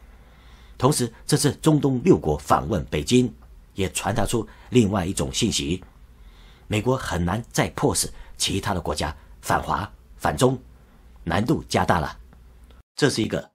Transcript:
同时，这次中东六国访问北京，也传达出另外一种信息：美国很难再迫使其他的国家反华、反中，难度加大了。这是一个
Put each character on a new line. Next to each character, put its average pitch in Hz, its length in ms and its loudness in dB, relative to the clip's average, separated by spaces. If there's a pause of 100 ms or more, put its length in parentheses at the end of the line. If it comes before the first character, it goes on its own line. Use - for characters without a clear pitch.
(760)
同 131 140 4
时， 123 200 -2 (140)
这 147 120 2
次 135 180 0
中 156 240 4
东 127 240 0
六 143 160 6
国 73 180 0
访 73 300 0
问 80 200 -2
北 78 140 -2
京， 123 320 2 (420)
也 92 180 -2
传 98 200 -2
达 110 120 0
出 117 200 -2 (260)
另 110 200 4
外 90 140 0
一 95 80 -4
种 69 200 -6
信 113 160 0
息： 76 320 -4 (880)
美 107 140 -2
国 127 160 0
很 87 260 -4
难 92 260 -2
再 117 200 -2
迫 110 260 -2
使 - 160 -4 (260)
其 - 220 -2
他 98 140 -2
的 90 80 -4
国 101 120 -4
家 73 220 -6 (260)
反 85 220 -2
华、 82 260 -4 (280)
反 85 180 -2
中， 127 260 2 (640)
难 87 200 -2
度 113 200 0
加 92 220 0
大 90 140 2
了。 71 200 -6 (760)
这 139 160 4
是 - 100 0
一 104 60 0
个 - 280 -6